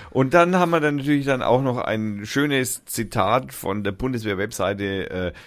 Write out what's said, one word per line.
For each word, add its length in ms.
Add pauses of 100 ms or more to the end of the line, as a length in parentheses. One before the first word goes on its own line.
(120)
Und 220
dann 240
haben 140
wir 100
dann 160
natürlich 280
dann 160
auch 200
noch 160
ein 480
schönes 600
Zitat 640
von 320
der 80
Bundeswehr-Webseite. 1160
Äh, 220 (160)